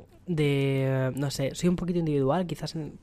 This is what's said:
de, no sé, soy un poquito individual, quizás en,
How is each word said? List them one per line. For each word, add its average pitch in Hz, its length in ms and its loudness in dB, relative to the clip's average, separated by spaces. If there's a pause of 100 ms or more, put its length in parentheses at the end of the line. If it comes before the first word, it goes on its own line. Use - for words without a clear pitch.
(260)
de, 135 880 2
no 139 140 0
sé, 135 240 -2
soy - 160 0
un 175 60 2
poquito 175 220 -2
individual, 151 480 2
quizás 156 280 -8
en, 151 280 -8